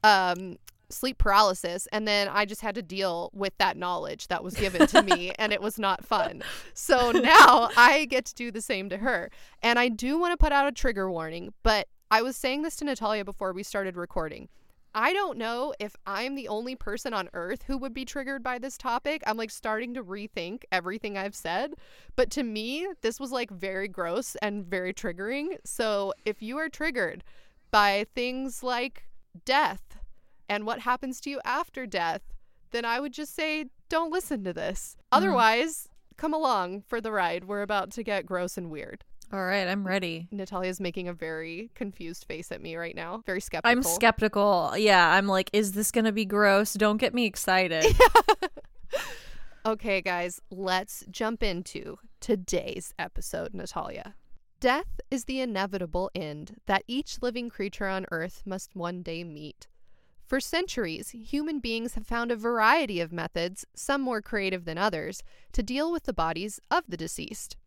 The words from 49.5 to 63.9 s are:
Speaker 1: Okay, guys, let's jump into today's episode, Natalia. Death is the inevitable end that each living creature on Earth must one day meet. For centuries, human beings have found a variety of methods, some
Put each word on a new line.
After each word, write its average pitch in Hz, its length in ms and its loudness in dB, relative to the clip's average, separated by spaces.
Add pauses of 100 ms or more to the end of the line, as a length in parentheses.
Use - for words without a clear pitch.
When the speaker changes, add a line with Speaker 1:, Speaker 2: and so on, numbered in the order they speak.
Speaker 1:
Okay, 220 360 0
guys, 175 380 -4 (120)
let's 185 580 -2
jump 220 320 -2
into 180 560 -4 (220)
today's - 800 -4
episode, - 560 -6
Natalia. - 580 -10 (460)
Death 262 400 0 (100)
is 262 160 -4
the 262 160 -4
inevitable 190 720 -4
end 151 440 -10 (100)
that 190 200 2
each 262 340 -6
living 240 280 -4
creature 202 380 -6
on 190 240 -4
Earth 170 340 -6
must 190 300 -10
one 180 260 -8
day 170 220 -10
meet. 151 440 -16 (560)
For 262 160 0
centuries, 247 680 -4
human 285 500 -4
beings 233 360 -4
have 214 100 -4
found 233 260 -2
a 240 40 2
variety 226 640 2
of 165 120 -4
methods, 170 600 -6
some 277 280 -2